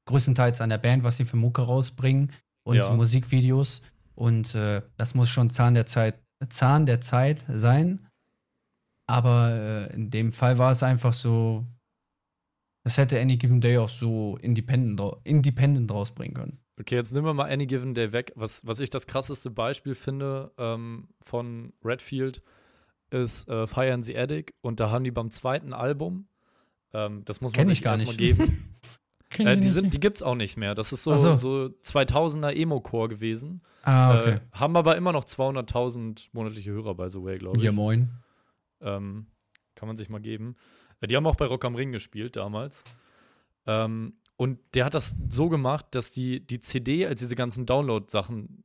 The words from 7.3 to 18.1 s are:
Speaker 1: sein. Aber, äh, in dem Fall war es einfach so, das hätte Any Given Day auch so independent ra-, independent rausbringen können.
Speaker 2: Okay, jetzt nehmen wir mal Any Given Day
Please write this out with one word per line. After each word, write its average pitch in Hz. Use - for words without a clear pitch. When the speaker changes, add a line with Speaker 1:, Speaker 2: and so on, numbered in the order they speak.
Speaker 1:
sein. 131
Aber, 120
äh, 107
in 113
dem 113
Fall 123
war 127
es 123
einfach 127
so, 113
das 123
hätte 131
Any 131
Given 123
Day 120
auch 110
so 110
independent 117
ra-, 101
independent 135
rausbringen -
können. -
Speaker 2:
Okay, 123
jetzt 120
nehmen 143
wir 156
mal 143
Any 139
Given 127
Day 113